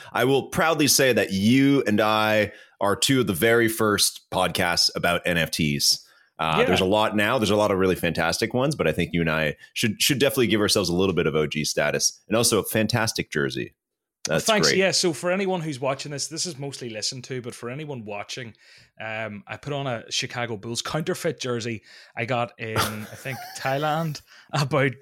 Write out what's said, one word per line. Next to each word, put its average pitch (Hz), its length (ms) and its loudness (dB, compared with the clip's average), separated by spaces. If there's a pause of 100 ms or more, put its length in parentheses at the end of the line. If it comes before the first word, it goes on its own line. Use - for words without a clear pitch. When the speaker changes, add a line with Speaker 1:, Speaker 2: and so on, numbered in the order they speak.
(120)
Speaker 1:
I 120 140 2
will 135 180 2
proudly 160 420 2
say 131 260 4
that 101 200 2
you 131 560 4
and 104 120 2
I 107 520 2 (280)
are 98 140 2
two 135 240 2
of 117 80 2
the 101 60 -2
very 113 340 4
first 107 640 0
podcasts 87 640 2
about 87 320 0
N 85 120 2
F 78 120 0
Ts. - 560 0 (320)
Uh, 80 220 0
Speaker 2:
Yeah. - 60 4
Speaker 1:
there's - 140 2
a 95 40 2
lot 104 320 2
now. 107 220 2
There's 101 120 2
a 104 60 4
lot 104 160 4
of 95 60 2
really 92 180 4
fantastic 85 580 -2
ones, 139 220 0
but 82 100 0
I 78 60 4
think 85 200 -2
you 85 100 0
and 80 80 0
I 78 260 0 (160)
should, 110 280 -2
should 139 200 0
definitely 135 280 2
give 104 120 2
ourselves 98 280 2
a 85 60 0
little 92 220 2
bit 82 100 2
of 73 80 0
O 76 140 2
G 78 160 -4
status. 73 640 -2
And 104 80 0
also, 113 260 2
fantastic 110 680 -2
jersey. 65 460 -4 (520)
That's - 200 0
Speaker 2:
Thanks. 208 220 4
Speaker 1:
great. 67 100 2
Speaker 2:
Yeah. 190 140 4
So 175 200 2
for 175 180 -4
anyone 185 300 -2
who's 156 180 -6
watching 139 320 -4
this, 139 180 -8
this 160 180 -6
is 147 120 -10
mostly 139 300 -10
listened 110 360 -8
to, 127 180 -8
but 117 120 -12
for 117 140 -12
anyone 135 380 -10
watching, 104 480 -12 (440)
um, 110 480 -8
I 110 120 -12
put 143 160 -8
on 139 120 -4
a 117 240 -6
Chicago 120 460 -4
Bulls 113 240 -8
counterfeit 160 600 -4
jersey 117 420 -4 (340)
I 117 80 -2
got 120 340 -2
in, 113 180 -8
Speaker 1:
<laughs> - 20 2
Speaker 2:
I 107 380 -6
think, 131 200 -10 (220)
Thailand 151 640 -2 (320)
about 139 480 2